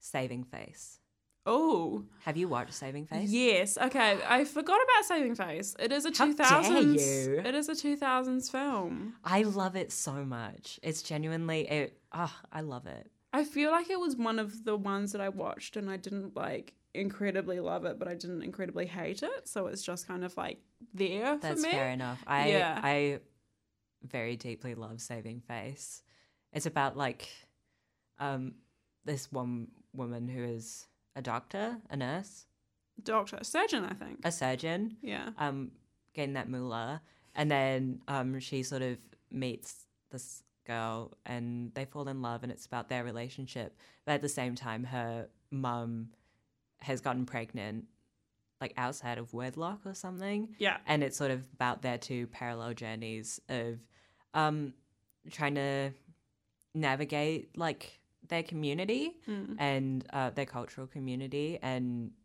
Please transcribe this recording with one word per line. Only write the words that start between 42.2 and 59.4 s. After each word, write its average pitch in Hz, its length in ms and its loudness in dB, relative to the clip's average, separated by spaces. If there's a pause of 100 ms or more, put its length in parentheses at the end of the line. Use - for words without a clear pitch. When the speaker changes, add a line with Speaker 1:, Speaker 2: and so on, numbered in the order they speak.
Speaker 1:
love 117 200 -4
and 123 100 -6
it's - 140 -12
about 120 220 -6
their 123 160 -2
relationship. 120 720 -8 (280)
But 147 80 0
at 143 100 2
the 147 60 0
same 123 260 -2
time, 120 300 -4
her 117 440 -4 (220)
mum 117 600 -2 (680)
has 131 200 -2
gotten 127 260 0
pregnant, 113 600 -6 (760)
like, 131 160 -6
outside 123 420 -2
of 120 160 -8
wedlock 151 500 -4
or 190 100 -8
something. 202 640 -4
Speaker 2:
Yeah. 196 280 2
Speaker 1:
And 151 160 4
it's 135 140 0
sort 139 140 2
of 131 220 -2
about 123 300 0
their 123 160 0
two 120 300 -4
parallel 120 460 -6
journeys 110 720 -6
of, 117 300 -2 (560)
um, 151 400 2 (560)
trying 143 260 0
to 139 360 0 (840)
navigate, 147 840 0
like, - 440 -4 (280)
their 165 140 -2
community 185 840 -2
Speaker 2:
Mm. 202 320 -6